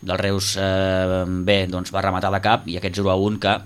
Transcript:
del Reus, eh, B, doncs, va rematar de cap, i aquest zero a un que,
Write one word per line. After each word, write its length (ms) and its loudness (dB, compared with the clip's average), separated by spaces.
del 180 -4
Reus, 400 0
eh, 680 2
B, 400 2
doncs, 240 -6
va 120 -2
rematar 280 0
de 100 0
cap, 260 2
i 100 -6
aquest 200 -4
zero 120 0
a 60 4
un 240 0
que, 100 0